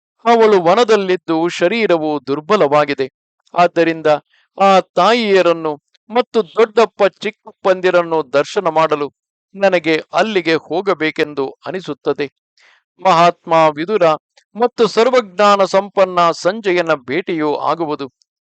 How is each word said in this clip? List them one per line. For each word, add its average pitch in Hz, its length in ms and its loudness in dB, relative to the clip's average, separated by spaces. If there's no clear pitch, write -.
ಅವಳು 220 380 4
ವನದಲ್ಲಿದ್ದು 185 840 0
ಶರೀರವು 175 800 -2
ದುರ್ಬಲವಾಗಿದೆ. 147 840 -2
ಆದ್ದರಿಂದ 165 520 0
ಆ 190 200 4
ತಾಯಿಯರನ್ನು 180 800 2
ಮತ್ತು 233 320 -2
ದೊಡ್ಡಪ್ಪ 220 600 0
ಚಿಕ್ಕಪ್ಪಂದಿರನ್ನು 175 1120 -2
ದರ್ಶನ 165 360 -2
ಮಾಡಲು 156 440 -2
ನನಗೆ 175 480 0
ಅಲ್ಲಿಗೆ 175 420 0
ಹೋಗಬೇಕೆಂದು 151 960 -4
ಅನಿಸುತ್ತದೆ. 147 640 -6
ಮಹಾತ್ಮ 170 480 2
ವಿದುರ 160 580 2
ಮತ್ತು 233 320 -2
ಸರ್ವಜ್ಞಾನ 202 800 2
ಸಂಪನ್ನ 185 640 0
ಸಂಜಯನ 180 640 -2
ಭೇಟಿಯೂ 151 600 -4
ಆಗುವುದು. 143 540 -4